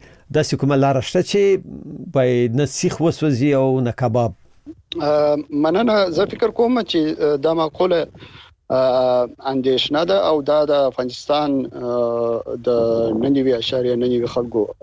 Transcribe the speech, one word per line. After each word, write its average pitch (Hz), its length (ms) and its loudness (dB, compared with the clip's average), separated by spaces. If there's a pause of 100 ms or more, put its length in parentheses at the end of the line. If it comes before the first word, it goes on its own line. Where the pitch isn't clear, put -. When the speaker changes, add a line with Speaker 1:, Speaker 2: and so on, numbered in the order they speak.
(340)
Speaker 1:
داسې 151 220 0
کومه 135 200 0
لاره 135 240 2
شته 180 220 -2
چې 196 380 2 (540)
باید 123 420 2
نه 147 100 0
سیخ 160 360 -4
وسوځي 147 520 0
او 131 260 2
نه 120 120 -2
کباب؟ 117 420 -2 (680)
Speaker 2:
اه، 147 360 2 (120)
مننه. 190 600 2
زه 175 160 0
فکر 220 220 -2
کوم 240 340 0
چې، 160 400 -2
اه، 151 140 2
دا 156 180 0
معقوله، 165 540 0 (640)
اه، 127 540 2
اندېښنه 131 800 -2
ده 185 240 2
او 156 140 2
دا 147 240 2
د 151 60 0
افغانستان، 139 920 0
اه، 120 920 -2 (100)
د 123 40 0 (500)
نهه 131 100 0
نوي 131 240 2
اعشاریه 123 420 -2
نهه 123 120 0
نوي 120 180 0
خلکو، 117 380 -2 (200)